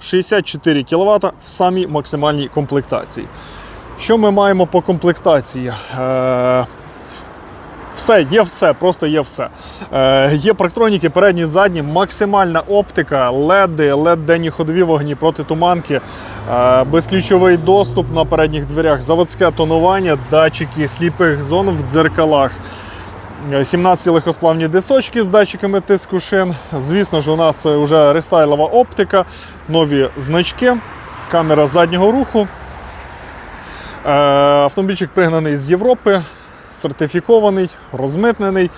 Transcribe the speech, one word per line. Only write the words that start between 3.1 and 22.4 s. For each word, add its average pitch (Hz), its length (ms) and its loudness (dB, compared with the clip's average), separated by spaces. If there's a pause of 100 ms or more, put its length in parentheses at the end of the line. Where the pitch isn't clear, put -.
Що 226 180 0
ми 214 120 4
маємо 196 360 2
по 175 140 2
комплектації? 151 920 0 (280)
Е, 127 680 0 (1300)
все, 196 360 2
є 214 120 4
все, 175 300 0
просто 170 340 0
є 151 140 0
все. 135 280 -6 (440)
Е, 135 420 4
є 175 200 2
парктроніки, 190 560 0
передні, 180 340 2
задні, 170 380 0
максимальна 185 800 0
оптика, 156 680 0
леди, 156 640 2
лед 156 340 2
денні 165 240 2
ходові 165 320 -2
вогні, 147 320 0
протитуманки, 160 840 -2 (500)
е, 127 340 4
безключовий 180 720 2
доступ 175 580 0
на 160 100 2
передніх 156 420 0
дверях, 147 360 0
заводське 165 480 0
тонування, 165 680 0 (120)
датчики 156 580 0
сліпих 165 540 0
зон 185 280 0
в 156 120 -2
дзеркалах, 151 680 2 (1000)